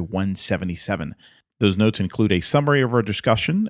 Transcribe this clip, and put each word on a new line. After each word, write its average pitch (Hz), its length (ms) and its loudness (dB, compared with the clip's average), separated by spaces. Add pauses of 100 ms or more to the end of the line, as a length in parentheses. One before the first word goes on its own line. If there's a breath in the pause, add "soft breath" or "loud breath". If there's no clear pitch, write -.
(120)
one 95 240 -2
seventy-seven. 90 800 -4 (440 soft breath)
Those 98 180 4
notes 107 220 2
include 101 320 0
a 90 100 2
summary 143 420 2
of 120 120 -2
our 120 80 2
discussion, 120 680 0